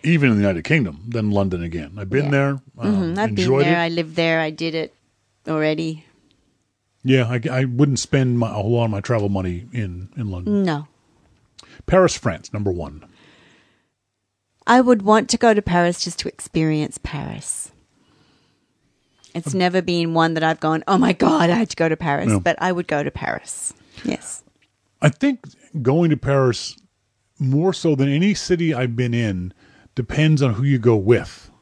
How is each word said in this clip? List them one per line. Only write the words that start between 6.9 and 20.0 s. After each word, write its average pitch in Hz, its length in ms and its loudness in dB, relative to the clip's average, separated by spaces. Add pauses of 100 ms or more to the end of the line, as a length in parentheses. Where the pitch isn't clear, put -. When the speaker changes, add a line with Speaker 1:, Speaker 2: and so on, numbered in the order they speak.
Speaker 1:
Yeah, 131 240 4
I, 120 140 -2 (100)
I 127 140 0
wouldn't 131 360 0
spend 127 380 2
my, 110 120 0
a - 20 -10
whole 104 200 -2
lot 120 120 2
of 113 60 0
my 101 100 -4
travel 104 300 -2
money 92 420 -4
in, 95 420 -8
in 110 160 -6
London. 98 340 -2
Speaker 2:
No. 151 240 -4 (1000)
Speaker 1:
Paris, 113 320 4
France, - 340 -8
number 104 180 -2
one. 78 360 -10 (1600)
Speaker 2:
I 247 160 6
would 240 200 4
want 214 280 4
to 233 80 0
go 233 160 4
to 208 80 2
Paris 175 420 0
just 175 160 -10
to - 80 -6
experience 156 720 -2
Paris. - 680 -10 (1600)
It's 165 200 -6
Speaker 1:
Um, 190 40 0
Speaker 2:
never 180 240 2
been 170 320 0